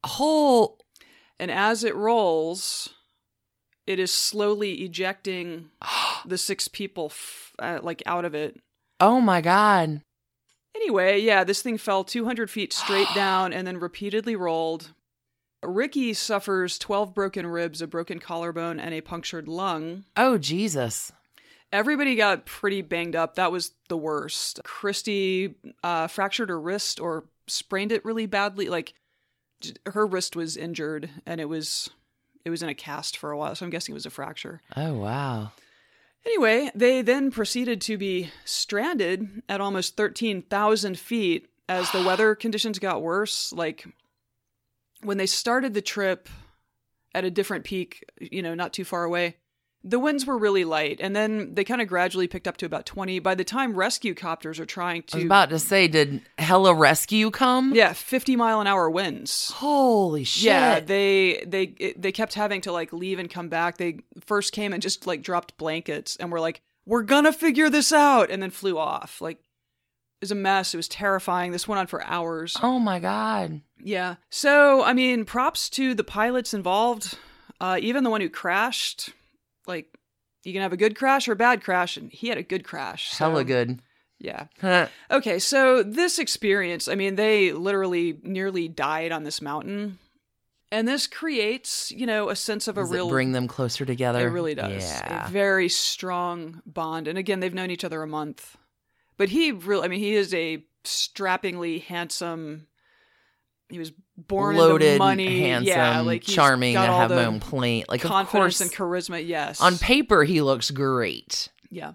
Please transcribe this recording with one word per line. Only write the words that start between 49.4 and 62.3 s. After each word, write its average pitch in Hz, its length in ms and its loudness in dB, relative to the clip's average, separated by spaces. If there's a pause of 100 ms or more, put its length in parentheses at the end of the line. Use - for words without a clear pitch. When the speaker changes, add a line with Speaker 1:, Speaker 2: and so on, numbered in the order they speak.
Speaker 2:
the 233 120 2
winds 285 260 0
were 269 120 -2
really 196 280 2
light, 151 340 -2
and 196 160 -4
then 214 380 -2
they 196 100 0
kinda 233 220 -2
gradually 180 420 0
picked 190 200 -8
up 175 100 -6
to - 80 -8
about 165 220 -6
twenty. 185 320 -6
By 185 160 0
the 185 80 -2
time 233 320 -2
rescue 190 400 -2
copters 160 440 -8
are 160 60 -8
trying 175 380 -6 (100)
Speaker 1:
I - 40 -4
was 165 40 -2
Speaker 2:
to 170 60 -2
Speaker 1:
about 180 240 6
to 160 80 0
say, 190 280 4
did 147 340 4 (180)
hella 185 340 8
rescue 160 560 4
come? 254 460 2
Speaker 2:
Yeah, 220 180 6
fifty 262 420 0
mile 226 260 2
an 202 60 0
hour 185 220 4
winds. - 640 -4
Speaker 1:
Holy 226 720 2
shit. 156 220 0
Speaker 2:
Yeah, 160 340 6
they, 190 680 2
they, 190 180 -2 (140)
it, - 240 -6
they 190 100 -2
kept 220 220 -4